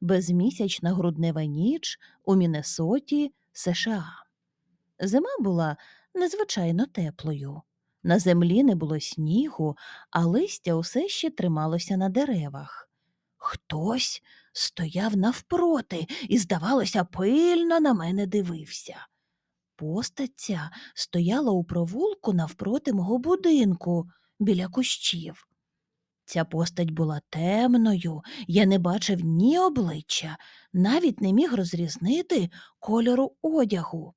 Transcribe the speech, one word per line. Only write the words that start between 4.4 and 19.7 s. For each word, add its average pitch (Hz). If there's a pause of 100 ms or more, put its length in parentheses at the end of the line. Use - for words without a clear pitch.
Зима 269 (120)
була 170 (380)
незвичайно 311
теплою. 151 (400)
На 180
землі 175
не 233
було 156
снігу, 160 (340)
а 170
листя 190
усе 208
ще -
трималося 170
на 190
деревах. 175 (460)
Хтось - (300)
стояв 185
навпроти 240 (220)
і, -
здавалося, 190
пильно 330
на 285
мене 185
дивився. 175 (800)